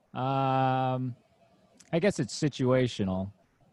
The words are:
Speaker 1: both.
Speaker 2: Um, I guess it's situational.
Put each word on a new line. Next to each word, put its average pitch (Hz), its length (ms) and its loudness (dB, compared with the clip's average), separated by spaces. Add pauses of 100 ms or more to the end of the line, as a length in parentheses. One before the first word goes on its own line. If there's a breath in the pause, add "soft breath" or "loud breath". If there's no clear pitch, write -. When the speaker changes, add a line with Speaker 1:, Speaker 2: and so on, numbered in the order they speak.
(140)
Speaker 1:
both. 127 60 -6
Speaker 2:
Um, 131 960 0 (760)
I 165 60 0
guess 185 200 2
it's - 200 -4
situational. 123 920 0 (420)